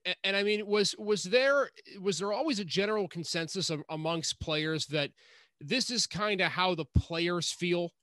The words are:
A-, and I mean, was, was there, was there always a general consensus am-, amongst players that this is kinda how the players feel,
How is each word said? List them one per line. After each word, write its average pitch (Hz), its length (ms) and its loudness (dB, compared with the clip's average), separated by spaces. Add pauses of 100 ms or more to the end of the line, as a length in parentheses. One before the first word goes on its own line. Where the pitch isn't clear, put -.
A-, 180 180 -2
and 196 140 2
I 202 60 2
mean, 208 220 0
was, 208 320 2
was 208 260 0
there, 262 460 4 (300)
was 185 200 -2
there 202 120 -2
always 247 280 0
a 202 60 -4
general 202 420 0
consensus 165 640 -4
am-, 147 180 -4
amongst 160 500 -4
players 156 480 -2
that 143 240 0 (480)
this 208 300 -2
is 233 180 0
kinda 190 400 2
how 180 280 2
the 156 100 -2 (100)
players 170 560 2
feel, 175 400 0 (120)